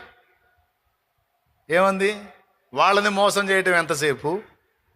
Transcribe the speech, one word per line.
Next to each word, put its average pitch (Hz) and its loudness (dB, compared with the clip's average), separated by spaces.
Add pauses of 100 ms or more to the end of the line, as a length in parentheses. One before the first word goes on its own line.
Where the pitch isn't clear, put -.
(1700)
ఏమంది? 196 0 (500)
"వాళ్ళని 196 2
మోసం 196 0
చేయటం 190 0
ఎంతసేపు? 156 -2 (520)